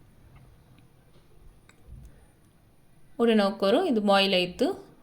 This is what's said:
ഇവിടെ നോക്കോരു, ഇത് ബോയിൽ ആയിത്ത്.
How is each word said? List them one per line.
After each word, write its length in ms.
ഇവിടെ 240
നോക്കോരു, 380
ഇത് 80
ബോയിൽ 300
ആയിത്ത്. 280